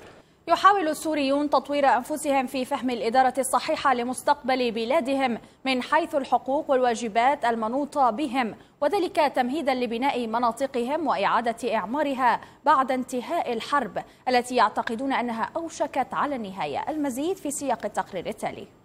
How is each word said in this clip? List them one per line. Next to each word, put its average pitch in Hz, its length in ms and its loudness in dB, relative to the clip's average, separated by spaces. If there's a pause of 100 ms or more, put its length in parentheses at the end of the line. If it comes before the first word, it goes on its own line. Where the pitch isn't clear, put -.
(480)
يحاول 339 400 4
السوريون 294 640 0
تطوير 285 360 2
أنفسهم 269 600 0
في 254 180 -4
فهم 254 240 -4
الإدارة 247 480 2
الصحيحة 269 560 0
لمستقبل 254 800 0
بلادهم 247 640 0 (280)
من 254 160 0
حيث 311 340 2
الحقوق 269 560 0
والواجبات 240 720 2
المنوطة 240 640 0
بهم، 233 460 -2 (260)
وذلك 330 340 0 (200)
تمهيدًا 262 380 0
لبناء 247 540 -2
مناطقهم 247 800 -2
وإعادة 220 680 0
إعمارها 240 640 0 (240)
بعد 269 260 4
انتهاء 254 640 -4
الحرب 226 440 -2 (300)
التي 247 280 0
يعتقدون 233 580 0
أنها 226 300 -2 (120)
أوشكت 302 580 -4
على 254 220 -2
النهاية. 190 540 -6
المزيد 294 480 -2
في 285 140 -6
سياق 254 340 -4
التقرير 196 420 -6
التالي. - 400 -8 (180)